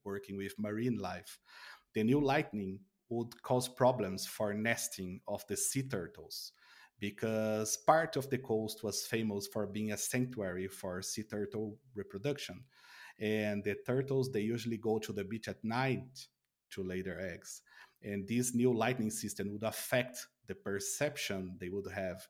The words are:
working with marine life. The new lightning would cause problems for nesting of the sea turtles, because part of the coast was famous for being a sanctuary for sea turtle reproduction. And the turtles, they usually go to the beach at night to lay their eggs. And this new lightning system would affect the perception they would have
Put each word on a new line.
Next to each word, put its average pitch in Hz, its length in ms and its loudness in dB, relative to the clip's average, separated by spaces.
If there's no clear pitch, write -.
working 98 320 -4
with 98 200 -4
marine 107 400 0
life. 90 420 -6
The 110 100 4
new 135 180 6
lightning 104 580 2
would 117 320 -4
cause 127 260 4
problems 110 580 4
for 104 280 -2
nesting 104 720 -2
of 104 200 -4
the 98 100 0
sea - 260 0
turtles, 90 720 -6
because 107 760 0
part 160 400 6
of 131 140 0
the 123 80 2
coast 110 460 0
was 104 220 -2
famous 107 420 0
for 104 200 -2
being 107 240 -2
a 104 60 -2
sanctuary 98 720 -2
for 92 340 -6
sea - 220 -4
turtle 107 540 -4
reproduction. 101 680 -4
And 107 440 2
the 101 200 2
turtles, 131 480 2
they 110 100 2
usually 113 360 0
go 110 220 2
to 110 120 -4
the 101 120 -2
beach 110 240 -4
at - 160 -6
night 127 640 0
to 98 140 -6
lay 92 180 0
their 90 180 -4
eggs. - 440 -8
And 101 240 -2
this 123 260 2
new 123 180 6
lightning 113 380 4
system 101 440 -4
would 104 100 -4
affect - 640 0
the - 80 -8
perception 98 1080 -2
they 90 100 -6
would 95 220 -4
have 95 380 -4